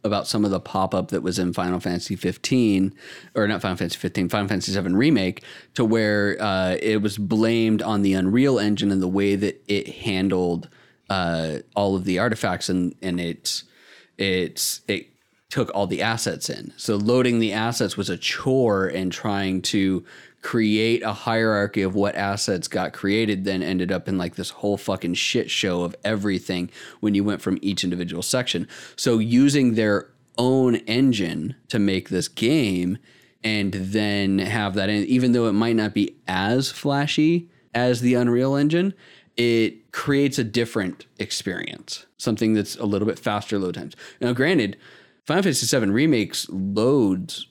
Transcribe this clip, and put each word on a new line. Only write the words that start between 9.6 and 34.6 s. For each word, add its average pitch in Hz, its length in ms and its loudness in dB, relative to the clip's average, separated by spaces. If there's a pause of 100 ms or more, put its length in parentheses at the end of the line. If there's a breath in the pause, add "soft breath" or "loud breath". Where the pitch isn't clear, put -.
it 101 200 -2
handled, 92 840 -2 (400 soft breath)
uh, 82 480 -2 (180)
all 101 200 2
of 92 100 -2
the 90 140 0
artifacts, 107 500 -2
and, 90 320 0
and 87 180 -4
it, - 440 -6 (560 loud breath)
it, 92 680 -2
it 98 200 -4 (420)
took - 240 -2
all 101 140 0
the 90 160 -2
assets 113 480 -2
in. - 260 -12
So 104 200 0
loading 120 420 2
the 107 140 0
assets 110 440 -2
was 101 120 -4
a 87 80 -4
chore, 117 680 0
and 92 260 -2
trying 98 520 -2
to 95 420 0 (360 loud breath)
create 110 600 2
a 107 100 -4
hierarchy 110 720 0
of 95 140 0
what 101 180 2
assets 98 540 -2
got 90 260 -4
created 101 520 0
then 92 180 -2
ended 90 280 -2
up 90 160 -4
in, 95 80 -2
like, 90 200 -4
this - 160 -8
whole 104 260 -2
fucking 90 380 -4
shit - 340 -2
show 90 340 -2
of 87 200 -6
everything 95 680 -2 (300 loud breath)
when 104 160 0
you 101 80 2
went 104 180 -2
from 92 220 0
each 98 200 -2
individual 90 380 -4
section. 123 460 -2 (280 loud breath)
So 120 220 2
using 123 560 4
their 107 380 2 (260)
own 127 380 4 (120)
engine 107 680 0 (140)
to 113 100 0
make 95 300 0
this 87 180 -2
game 107 720 0 (440 soft breath)
and 104 300 0
then 101 640 0
have 101 380 -2